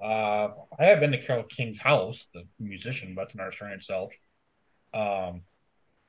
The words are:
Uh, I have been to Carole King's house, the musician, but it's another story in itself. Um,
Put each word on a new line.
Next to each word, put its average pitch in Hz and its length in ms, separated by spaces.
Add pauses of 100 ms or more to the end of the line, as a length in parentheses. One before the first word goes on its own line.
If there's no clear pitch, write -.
Uh, 107 480 (300)
I 156 80
have 190 140
been 147 120
to 127 60
Carole 117 260
King's 110 340
house, 131 540
the 87 120 (140)
musician, 104 560
but 95 120
it's - 80
another 95 180
story 101 200
in 95 60
itself. 95 340 (800)
Um, 95 500 (680)